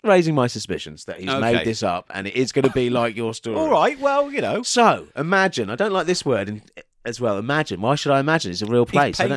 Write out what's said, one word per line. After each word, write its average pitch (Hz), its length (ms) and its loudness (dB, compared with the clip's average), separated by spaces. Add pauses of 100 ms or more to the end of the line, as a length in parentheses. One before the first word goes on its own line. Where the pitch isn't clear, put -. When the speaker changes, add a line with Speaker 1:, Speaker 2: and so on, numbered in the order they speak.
Speaker 1:
raising 175 320 4
my 127 120 4
suspicions 80 580 -8
that 85 160 -12
he's 92 80 -8
Speaker 2:
Okay. 135 120 -2
Speaker 1:
made 113 260 0
this 110 160 -2
up 90 320 -2
and 95 120 -6
it 98 100 -8
is 127 160 0
gonna 135 180 2
be 123 180 0
like 117 280 0
your 113 180 -4
story. 113 220 -6
Speaker 2:
<laughs> - 20 -2
All 320 100 0
right, 262 320 2
well, 285 300 0
you 277 100 -4
know. 156 220 -2
Speaker 1:
So, 175 520 2
imagine, 170 540 0
I 117 80 -6
don't 208 160 0
like 180 140 0
this 175 180 -2
word 104 240 0
in, 107 140 -8 (420)
as 120 160 -8
well, 110 160 0
imagine. 117 460 -2
Why 135 140 2
should 143 160 0
I 139 80 4
imagine? 151 300 0
It's 90 120 -6
a 104 40 -4
real 120 200 4
Speaker 2:
He's - 60 -10
Speaker 1:
place. 139 280 2
I - 80 4
don't 139 80 0